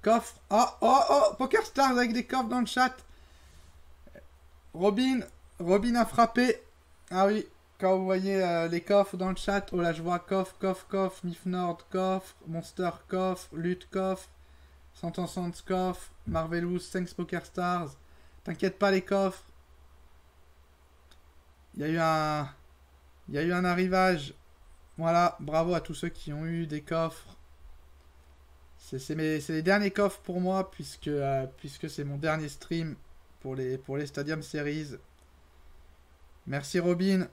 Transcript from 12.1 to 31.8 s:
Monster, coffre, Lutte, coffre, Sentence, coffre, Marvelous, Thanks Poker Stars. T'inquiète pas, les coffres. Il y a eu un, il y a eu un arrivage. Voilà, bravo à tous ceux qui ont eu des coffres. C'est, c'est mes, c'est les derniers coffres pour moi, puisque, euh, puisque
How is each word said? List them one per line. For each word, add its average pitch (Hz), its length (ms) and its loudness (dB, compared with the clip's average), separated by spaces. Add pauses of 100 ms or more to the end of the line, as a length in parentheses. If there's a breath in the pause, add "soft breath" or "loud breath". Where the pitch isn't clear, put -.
Monster, 165 440 -6 (180)
coffre, 185 420 -2
Lutte, 175 380 -4
coffre, 190 400 -2 (640 soft breath)
Sentence, 175 680 -6
coffre, 185 480 -2 (160)
Marvelous, 170 640 -2
Thanks 180 240 -6
Poker 175 320 -6
Stars. 175 440 -4 (560 soft breath)
T'inquiète 185 340 -2
pas, 202 120 4
les 190 100 4
coffres. 196 420 0 (2250)
Il - 60 -8
y - 20 -4
a 151 60 -2
eu 165 100 0
un, 151 500 0 (760)
il - 80 -8
y 143 40 -2
a - 20 0
eu 170 100 0
un 180 140 0
arrivage. 180 680 2 (640)
Voilà, 170 440 2
bravo 165 320 0
à 165 80 0
tous 160 140 -10
ceux 170 120 -6
qui - 240 -10
ont 151 140 -6
eu 165 200 -4
des 151 140 -6
coffres. 165 540 -4 (1500)
C'est, - 200 -10
c'est 151 160 -6
mes, 156 260 0
c'est 151 100 -8
les 160 120 -2
derniers 196 280 4
coffres 196 300 0
pour 180 180 -4
moi, 190 320 0
puisque, - 360 -12
euh, 139 380 0 (120)
puisque 147 320 -12